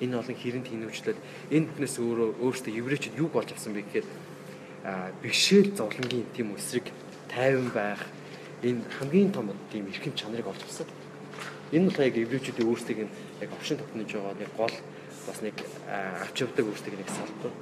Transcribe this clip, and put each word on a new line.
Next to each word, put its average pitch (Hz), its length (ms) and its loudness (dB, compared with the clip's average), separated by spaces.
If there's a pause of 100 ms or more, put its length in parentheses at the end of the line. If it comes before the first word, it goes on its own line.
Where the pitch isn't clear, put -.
энэ 123 160 2
олон 120 160 -4
хэрэнд 123 320 -2
хинүүчлэл, 110 560 -4 (320)
энэ 156 160 6
бүхнээс 135 320 -2
өөрөө 117 260 4 (140)
өөрсдөө 123 380 0
еврейчүүд 123 340 -2
юу 151 160 4
болж 113 240 2
авсан - 160 -6
бэ 101 160 -4
гэхээр, 110 200 0 (760)
а, 92 300 -4 (100)
бэрхшээл 190 540 8
зовлонгийн, 120 580 0
тийм 110 160 -2
үү, 98 80 -6
эсрэг 120 300 -2 (420)
тайван 131 400 4
байх, 104 320 0 (600)
энэ 120 200 2 (160)
хамгийн 170 320 6
том 107 200 -2 (200)
тийм 101 160 -4
эрхэм 110 280 -4
чанарыг 113 320 -4
олж 95 200 -6
авсан. - 200 -6 (840)
Энэ 160 120 8
нь 190 60 10
болохоор 143 220 6
яг 113 40 2
еврейчүүдийн 120 520 2
өөрсдийг 113 400 2
нь 95 60 -10 (280)
яг 101 140 -4
овшин 139 240 0
тогтнож 117 320 -6
байгаа 98 280 -4
нэг 104 160 -6
гол 113 200 2 (520)
бас 95 140 -6
нэг, 107 140 -4 (320)
а, 95 400 -2
авч - 160 -2
явдаг 120 240 2
өөрсдийг 101 320 -4
нэг 92 120 -8
салбар. - 500 -6